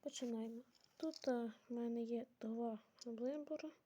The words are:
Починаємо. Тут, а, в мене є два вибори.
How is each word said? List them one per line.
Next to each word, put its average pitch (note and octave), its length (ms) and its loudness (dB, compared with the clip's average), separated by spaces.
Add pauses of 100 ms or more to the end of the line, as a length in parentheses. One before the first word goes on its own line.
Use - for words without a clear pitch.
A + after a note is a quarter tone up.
Починаємо. A#3 600 -2 (340)
Тут, D#4+ 320 0
а, A#3 240 4 (160)
в - 40 -4
мене A#3 300 2
є A#3 240 0 (140)
два A3+ 380 0 (280)
вибори. C#4+ 640 0 (160)